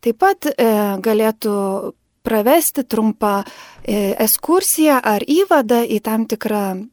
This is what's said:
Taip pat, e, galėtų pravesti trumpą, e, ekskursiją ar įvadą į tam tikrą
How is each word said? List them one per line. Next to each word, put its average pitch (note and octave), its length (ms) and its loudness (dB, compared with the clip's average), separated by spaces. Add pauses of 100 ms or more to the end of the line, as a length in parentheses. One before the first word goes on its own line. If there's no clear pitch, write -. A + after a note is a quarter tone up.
Taip A3+ 140 0
pat, F#4+ 280 2
e, B3 220 2 (320)
galėtų G#3 920 -2 (320)
pravesti B3 600 2
trumpą, G#3+ 600 -2 (400)
e, G3+ 360 -2
ekskursiją D4+ 840 2
ar G#3+ 220 0
įvadą C#4 640 2
į G#3 140 -2
tam A3 240 -2
tikrą G#3 680 -4